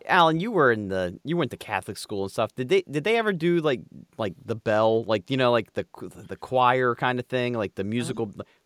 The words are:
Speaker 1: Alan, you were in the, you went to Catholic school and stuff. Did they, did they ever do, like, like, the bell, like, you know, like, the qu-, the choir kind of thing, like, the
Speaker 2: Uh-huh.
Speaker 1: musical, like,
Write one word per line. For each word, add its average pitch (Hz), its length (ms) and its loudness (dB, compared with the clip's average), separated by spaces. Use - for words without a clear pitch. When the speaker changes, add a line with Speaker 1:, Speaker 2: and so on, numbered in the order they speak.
Speaker 1:
Alan, 165 320 4
you 214 120 -4
were 147 200 6
in 107 160 -2
the, 92 360 -2
you 165 140 -2
went 143 140 -2
to - 60 -10
Catholic 98 400 -8
school 98 260 -6
and 98 80 -6
stuff. 110 240 -4
Did 127 140 -6
they, 190 200 4
did 143 140 -4
they 226 140 0
ever 214 160 0
do, 170 280 0
like, 139 200 0
like, 101 160 -4
the 110 120 -6
bell, 113 480 2
like, 104 260 -2
you 135 80 0
know, 123 140 4
like, 117 220 0
the 101 100 -4
qu-, - 260 -14
the 95 280 -16
choir 127 580 2
kind 123 240 -2
of - 80 -8
thing, 123 260 -2
like, 107 220 -4
the 98 80 -4
Speaker 2:
Uh-huh. 101 60 -6
Speaker 1:
musical, 113 460 -4
like, - 120 -14